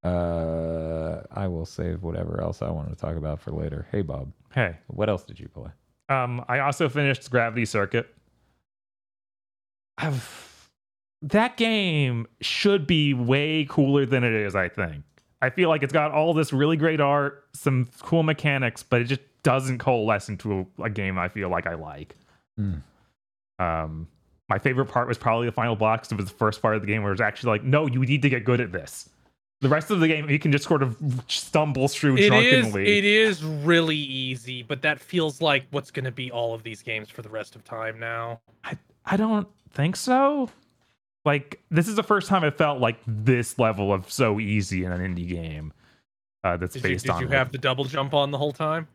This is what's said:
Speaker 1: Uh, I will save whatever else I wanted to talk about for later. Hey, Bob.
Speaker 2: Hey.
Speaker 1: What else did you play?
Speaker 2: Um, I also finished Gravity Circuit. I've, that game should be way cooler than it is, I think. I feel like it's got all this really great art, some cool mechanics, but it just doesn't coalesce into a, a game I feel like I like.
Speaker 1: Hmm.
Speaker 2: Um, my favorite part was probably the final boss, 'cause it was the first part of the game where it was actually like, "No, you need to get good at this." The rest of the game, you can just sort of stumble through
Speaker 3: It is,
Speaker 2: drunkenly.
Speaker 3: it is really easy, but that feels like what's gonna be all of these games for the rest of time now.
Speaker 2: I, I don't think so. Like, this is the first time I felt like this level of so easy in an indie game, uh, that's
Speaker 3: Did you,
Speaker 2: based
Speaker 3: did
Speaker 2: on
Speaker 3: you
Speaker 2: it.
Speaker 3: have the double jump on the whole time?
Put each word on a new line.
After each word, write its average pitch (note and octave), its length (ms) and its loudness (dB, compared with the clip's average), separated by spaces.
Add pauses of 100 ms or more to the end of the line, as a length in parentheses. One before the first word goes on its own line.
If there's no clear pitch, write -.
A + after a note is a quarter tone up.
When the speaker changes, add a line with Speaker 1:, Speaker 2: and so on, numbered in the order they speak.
Speaker 1:
Uh, E2 1160 -4 (100)
I G2 160 -4
will E2+ 180 -4
save E2+ 380 -6
whatever E2 380 -4
else E2 200 -4
I - 80 -4
wanted D2+ 200 -6
to D#2 60 -8
talk E2 200 -6
about D2+ 260 -6
for - 100 -12
later. D2+ 400 -6
Hey, G2+ 100 -2
Bob. C#2 300 -8 (220)
Speaker 2:
Hey. F#2 240 -2 (100)
Speaker 1:
What G#2+ 220 -4
else F#2+ 140 -2
did - 160 -20
you - 100 -16
play? - 200 -16 (400)
Speaker 2:
Um, B2 400 -2
I B2+ 100 0
also C#3+ 300 0
finished C#3 400 0
Gravity A#2 360 2
Circuit. G#2+ 480 -2 (1800)
I've, - 720 -6 (520)
that G#3+ 360 0
game D#3+ 680 0 (140)
should G3 460 0
be D3+ 260 4
way C#3+ 560 2
cooler C#3 360 4
than B2 180 2
it A#2 100 2
is, G#2 220 0
I F#2 140 2
think. D#2+ 340 -6 (380)
I B2+ 80 2
feel E3+ 200 2
like D#3 140 2
it's C3 100 -2
got D3+ 180 2
all D#3 220 2
this D#3 200 2
really D3 240 2
great D#3 240 2
art, C#3+ 520 0
some B2+ 360 0 (120)
cool E3 220 2
mechanics, C#3+ 580 0
but A#2+ 200 2
it B2 40 0
just C3 160 -2 (220)
doesn't C3 360 2
coalesce A2 500 2
into G2 360 -2 (140)
a, - 40 -8
a A2 60 -2
game F#2+ 280 -4
I F2+ 100 -2
feel F#2+ 220 -6
like E2+ 180 -2
I E2 80 -6
like. D2+ 400 -14 (420)
Speaker 1:
Hmm. G2 180 -4 (840)
Speaker 2:
Um, D#2+ 480 -4 (420)
my G2 80 0
favorite C3 280 0
part B2 220 -2
was A#2+ 100 -2
probably A#2 300 0
the A#2 40 -2
final A#2 240 0
boss, A2 240 2
'cause - 120 -10
it A2+ 60 -2
was G2 80 -2
the G2 120 -12
first G#2+ 240 0
part A2 140 4
of G#2+ 60 -2
the F#2 60 -8
game G#2+ 160 0
where G2+ 80 0
it F#2+ 40 0
was G2 60 -2
actually A2 300 -2
like, G#2+ 120 0
"No, C#3+ 240 2
you C3 180 -2
need C3+ 160 2
to C#3+ 80 4
get A#2+ 160 -2
good B2 160 4
at G#2 100 -4
this." - 380 -12 (540)
The C3+ 60 4
rest D3+ 200 2
of G3+ 100 2
the D#3+ 80 6
game, D#3 220 0
you C#3+ 80 4
can D3 140 2
just C#3+ 140 2
sort D3 180 4
of A#2+ 120 -2 (320)
stumble C#3+ 600 0
through C#3 300 2
Speaker 3:
It G#3 160 6
is, B3 280 6
Speaker 2:
drunkenly. G#3 380 2
Speaker 3:
it G3+ 60 0
is G#3 380 2
really D#3 540 2
easy, C3 640 -8
but C3 220 -8
that D3+ 160 0
feels D#3 420 -2
like C#3 300 2
what's D3+ 180 -6
gonna C3 220 -6
be B2+ 180 -10
all A#2 240 -4
of A2+ 100 -10
these A2 200 -12
games A2 260 -8
for - 140 -18
the A2 60 -16
rest G#2+ 260 -10
of A2+ 80 -20
time A2 360 -8
now. A#2 420 -8 (220)
Speaker 2:
I, - 140 -10 (280)
I G3 120 0
don't G#3+ 300 0 (240)
think D#3+ 240 -2
so. C4+ 540 2 (760)
Like, D3 460 -2
this E3+ 160 2
is A3 80 -2
the G#3 80 0
first G3+ 240 2
time F#3+ 160 4
I D3+ 80 4
felt D3 300 2
like A#2 160 2 (100)
this A#2 500 0
level G#2 360 4
of F#2 180 -2
so A2 280 2
easy G2+ 440 0
in F2+ 80 -4
an F2+ 80 -4
indie F2+ 300 -4
game, D#2 420 -8 (720)
uh, F2 140 0
that's F2 160 -6
Speaker 3:
Did B2+ 100 -12
you, - 60 0
Speaker 2:
based F#2 160 -4
Speaker 3:
did G#2+ 60 -2
Speaker 2:
on E2+ 100 0
Speaker 3:
you B2 60 -4
Speaker 2:
it. - 60 -2
Speaker 3:
have C3 200 0
the C3 40 -8
double C3+ 280 -2
jump C3+ 280 -4
on C#3+ 180 2
the C#3+ 60 -6
whole D3 140 -2
time? D#3 440 -4